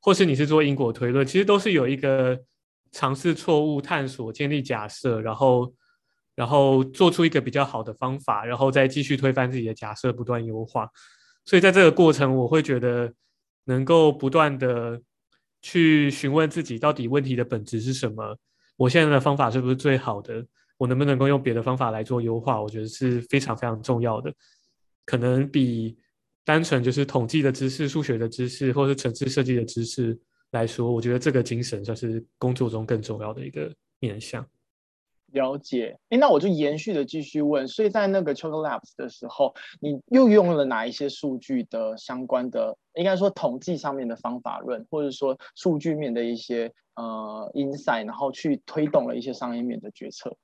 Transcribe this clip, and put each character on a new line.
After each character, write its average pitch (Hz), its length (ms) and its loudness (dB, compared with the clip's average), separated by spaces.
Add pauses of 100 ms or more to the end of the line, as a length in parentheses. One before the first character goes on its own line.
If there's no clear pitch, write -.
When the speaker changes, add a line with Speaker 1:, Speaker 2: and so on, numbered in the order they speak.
Speaker 1:
或 190 140 4
是 190 100 4
你 151 100 2
是 143 120 0
做 156 160 4
因 143 140 0
果 120 160 0
推 120 180 -2
论， 135 160 2
其 156 120 0
实 202 60 4
都 202 140 4
是 202 140 0
有 131 160 2
一 139 80 -2
个 135 420 0 (540)
尝 135 240 -2
试 160 180 0
错 156 300 2
误、 147 160 -2
探 139 260 -4
索、 127 260 -10
建 143 180 -4
立 147 100 -2
假 117 260 -6
设， 113 340 -4
然 110 140 -4
后， 123 380 4 (640)
然 123 100 -2
后 135 380 6
做 170 260 4
出 175 140 2
一 165 40 4
个 143 120 2
比 120 100 -6
较 139 140 2
好 113 180 -6
的 110 120 -10
方 131 260 -4
法， 107 240 -2
然 120 120 -4
后 135 140 4
再 135 160 4
继 131 160 -2
续 139 140 -2
推 131 160 0
翻 127 180 0
自 131 60 -6
己 117 100 -4
的 110 60 -6
假 107 220 -12
设， 123 180 -2
不 117 100 -8
断 117 220 -4
优 113 200 -8
化。 110 240 -6 (580)
所 196 100 4
以 175 40 8
在 185 120 6
这 190 100 8
个 160 80 10
过 160 220 6
程， 131 240 2
我 127 100 2
会 156 160 4
觉 143 160 0
得 120 340 -2 (520)
能 131 200 0
够 160 280 6
不 139 160 -2
断 147 300 2
的 120 420 -2 (600)
去 156 480 6
询 135 200 -4
问 156 180 4
自 156 140 -4
己 117 160 -8
到 151 140 4
底 127 160 -4
问 139 160 2
题 131 100 -2
的 120 80 0
本 113 220 -4
质 113 160 -4
是 127 120 -4
什 127 200 -4
么， 107 240 -10 (400)
我 127 120 4
现 165 140 6
在 151 80 6
的 139 80 6
方 139 180 2
法 131 140 2
是 127 100 0
不 123 80 -2
是 131 60 2
最 135 240 2
好 104 240 -4
的， 117 240 -10 (300)
我 131 100 0
能 127 100 2
不 139 80 2
能 139 140 2
够 135 80 4
用 139 160 2
别 127 100 0
的 113 80 0
方 127 160 -2
法 127 140 0
来 110 140 -4
做 120 180 -2
优 113 160 -2
化， 113 240 -2
我 107 60 -6
觉 110 120 -10
得 110 60 -6
是 123 360 -2
非 139 180 0
常 120 160 -6
非 - 60 -8
常 113 200 -4
重 117 180 0
要 113 200 -2
的。 143 120 -8 (720)
可 - 120 -4
能 127 340 0
比 117 460 -2 (480)
单 156 180 2
纯 139 220 0
就 127 80 0
是 139 140 0
统 123 200 0
计 156 140 0
的 139 100 2
知 131 200 -2
识、 143 180 -4
数 147 140 -4
学 123 160 -2
的 117 100 -4
知 123 200 -4
识， 131 240 -2
或 139 140 2
是 139 80 2
程 131 200 -4
式 131 160 -4
设 135 120 0
计 131 120 0
的 117 100 0
知 117 180 -6
识 113 360 -4 (320)
来 113 160 -2
说， 117 260 -2
我 117 80 -2
觉 120 120 -2
得 123 60 0
这 139 140 0
个 127 100 2
精 120 200 -4
神 104 200 -8
算 110 140 -6
是 113 260 -6 (140)
工 127 180 -2
作 123 140 -2
中 110 160 -6
更 113 160 -2
重 107 220 -10
要 107 100 -8
的 127 140 -12
一 - 20 -12
个 151 240 -10 (260)
面 107 220 -6
向。 120 260 -12 (840)
Speaker 2:
了 135 240 -2
解。 120 420 -6 (120)
诶， 233 80 4
那 285 100 6
我 202 100 6
就 175 80 0
延 151 300 0
续 196 160 -6
的 143 120 -2
继 156 180 -8
续 151 180 -6
问， 147 260 0
所 214 160 -4
以 214 60 4
在 202 180 0
那 196 140 0
个 151 140 -2
Choco 156 260 -6
Labs 135 360 -8
的 131 120 -10
时 123 180 -16
候， - 280 -2 (260)
你 147 180 -6 (120)
又 254 180 8
用 190 260 6
了 147 120 2
哪 117 200 -2
一 120 60 -8
些 143 160 -6
数 135 300 -6
据 123 260 -4
的 110 320 -6
相 127 300 -12
关 123 240 -2
的， 113 260 -4 (180)
应 170 100 -4
该 190 120 2
说 190 140 2
统 135 280 -4
计 170 180 -6
上 139 180 -6
面 131 120 -6
的 113 80 -6
方 120 260 -8
法 - 180 -8
论， 113 320 -8
或 151 120 -4
者 143 80 -4
说 131 280 -4 (180)
数 165 220 0
据 156 160 -2
面 147 180 -4
的 117 100 -4
一 117 140 -4
些， 117 340 -6 (240)
呃， 110 600 -10
insight， 139 520 -4
然 107 80 -10
后 135 160 -4
去 143 360 -4
推 151 200 -2
动 143 220 2
了 120 80 -6
一 123 40 -6
些 127 120 -8
商 120 240 -8
业 120 60 -6
面 120 180 -6
的 104 120 -16
决 - 180 -14
策？ - 340 -14